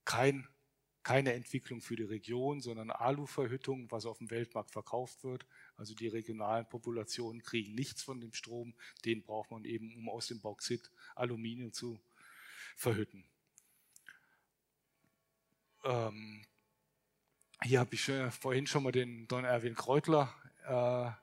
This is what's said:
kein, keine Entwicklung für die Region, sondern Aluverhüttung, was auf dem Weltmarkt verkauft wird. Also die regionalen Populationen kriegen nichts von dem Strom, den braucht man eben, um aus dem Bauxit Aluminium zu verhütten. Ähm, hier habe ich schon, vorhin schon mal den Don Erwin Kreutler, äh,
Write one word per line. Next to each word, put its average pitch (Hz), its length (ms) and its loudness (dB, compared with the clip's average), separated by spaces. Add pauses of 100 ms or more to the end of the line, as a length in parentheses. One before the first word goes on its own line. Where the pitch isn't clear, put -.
kein, 135 420 4 (560)
keine 131 300 6
Entwicklung 123 480 -4
für - 160 -4
die 113 60 -2
Region, 120 580 -2
sondern 113 300 -6
Aluverhüttung, 131 1000 0
was 110 140 -2
auf 113 140 -6
dem 113 120 -10
Weltmarkt 113 400 -2
verkauft 120 540 -4
wird. 127 220 -6 (300)
Also 104 180 -10
die 113 140 -4
regionalen 110 600 0
Populationen 117 720 -4
kriegen 107 320 -2
nichts - 280 -4
von 127 180 -8
dem 113 140 -12
Strom, 117 400 -8 (320)
den 113 160 2
braucht 107 280 -8
man 110 140 -10
eben, 113 320 -6
um 113 140 -6
aus 113 160 -6
dem 110 160 -8
Bauxit 110 480 -4 (240)
Aluminium 117 580 -4
zu 117 260 -6 (800)
verhütten. 104 480 2 (2500)
Ähm, 107 600 0 (1160)
hier 127 180 8
habe 120 140 2
ich - 100 0
schon, 135 260 2
vorhin 135 360 0
schon 147 160 4
mal 127 100 2
den 120 340 0
Don 127 180 0
Erwin 120 300 2
Kreutler, 143 600 6 (320)
äh, 123 440 2 (120)